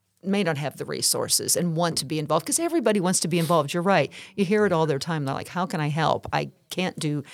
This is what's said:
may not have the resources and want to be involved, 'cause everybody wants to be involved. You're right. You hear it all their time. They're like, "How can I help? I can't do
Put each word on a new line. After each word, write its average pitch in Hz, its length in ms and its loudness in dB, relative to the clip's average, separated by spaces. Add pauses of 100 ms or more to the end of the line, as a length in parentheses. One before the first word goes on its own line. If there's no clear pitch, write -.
(220)
may 196 200 0
not 160 160 0
have 147 180 -4
the 147 80 -6
resources 123 720 0
and 170 200 0
want 165 220 0
to 143 80 -4
be 156 120 -4
involved, 156 280 0
'cause 294 120 -2
everybody 285 420 2
wants 180 200 2
to 170 80 -2
be 170 100 2
involved. 160 340 2
You're 175 100 -2
right. 175 300 4 (240)
You 196 80 2
hear 208 220 2
it 185 60 2
all 160 140 2
their 143 120 2
time. 156 260 -4
They're 135 100 -2
like, - 140 -8
"How 180 160 -2
can 175 160 -4
I 147 80 0
help? 147 440 0
I 147 180 -2 (180)
can't 185 300 -4
do 147 360 -4